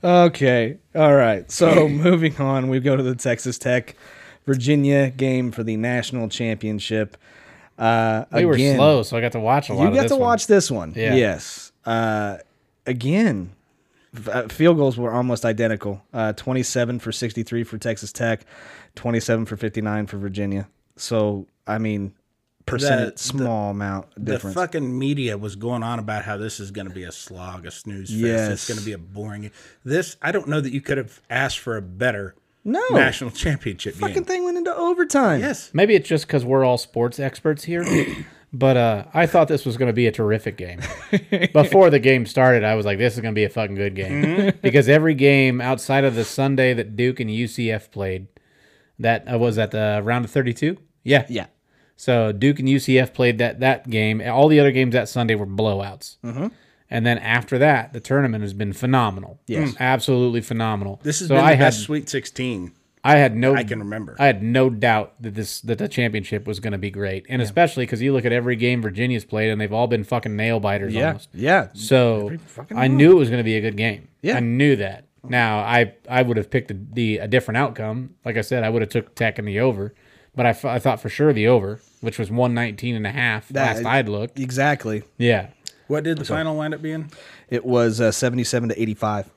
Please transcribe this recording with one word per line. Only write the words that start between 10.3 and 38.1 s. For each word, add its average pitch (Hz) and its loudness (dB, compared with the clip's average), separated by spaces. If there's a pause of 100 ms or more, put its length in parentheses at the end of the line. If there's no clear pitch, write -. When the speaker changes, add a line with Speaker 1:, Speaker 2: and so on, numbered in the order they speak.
Speaker 1:
this 202 4
one. 85 -6
Speaker 2:
Yeah. 113 0
Speaker 1:
Yes. 104 0 (120)
Uh, 107 -2 (480)
again, 131 -2 (640)
f-, 107 -12
uh, 120 -4
field 165 4
goals 135 2
were 120 -4
almost 123 -2
identical. 110 -2 (100)
Uh, 110 -2
twenty-seven 123 -4
for 117 -8
sixty-three 117 -6
for 113 -12
Texas 107 -8
Tech, 117 -4 (480)
twenty-seven 117 -2
for 107 -10
fifty-nine 107 -4
for 104 -12
Virginia. 98 -6 (280)
So, 104 -4 (200)
I 107 -4
mean, 104 -6 (500)
percentage, 135 -2
Speaker 3:
The, - -18
Speaker 1:
small 123 -4
Speaker 3:
the, - -4
Speaker 1:
amount 98 -6
Speaker 3:
the - -16 (120)
Speaker 1:
difference. - -6
Speaker 3:
fucking 156 -6
media 135 -4
was 104 -10
going 117 -6
on 117 -6
about 107 -8
how 104 -8
this 107 -10
is 98 -14
gonna 98 -12
be 92 -14
a 85 -16
slog, 90 -16
a 87 -14
snooze 98 -14
fest. 110 -6
Speaker 1:
Yes. 113 0
Speaker 3:
It's - -8
gonna 110 -6
be 107 -8
a 98 -12
boring 101 -14
game. 104 -14 (340)
This, 170 -4
I 165 -4
don't 190 -4
know 147 -2
that 131 -6
you 139 -6
could 139 -4
have 120 -10
asked 127 -4
for 113 -8
a 101 -8
better 98 -4 (300)
Speaker 1:
No. 285 -2
Speaker 3:
national 131 0
championship 113 -6
Speaker 1:
Fucking 381 -6
Speaker 3:
game. 359 -4
Speaker 1:
thing 359 -4
went 359 -2
into 339 -4
overtime. 302 0
Speaker 3:
Yes. 269 -6
Speaker 2:
Maybe 202 4
it's 165 2
just 156 -2
'cause 131 0
we're 135 2
all 123 2
sports 120 -4
experts 147 -4
here, 170 -4
<clears throat> - -4